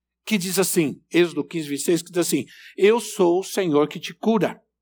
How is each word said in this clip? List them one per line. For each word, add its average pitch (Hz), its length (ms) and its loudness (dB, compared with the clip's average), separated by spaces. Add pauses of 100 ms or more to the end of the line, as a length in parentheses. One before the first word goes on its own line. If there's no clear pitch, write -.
(260)
que 220 100 -2
diz 180 220 -4
assim, 170 420 0 (140)
Êxodo 156 320 0
quinze, 156 240 -8
vinte 139 120 -6
e - 20 -8
seis, 170 180 2
que 170 80 -16
diz 175 80 -4
assim, 160 260 0 (320)
"Eu 220 240 4
sou 180 420 0
o - 20 -10
Senhor 151 440 0
que 160 120 -12
te - 160 -14
cura." 208 440 0 (220)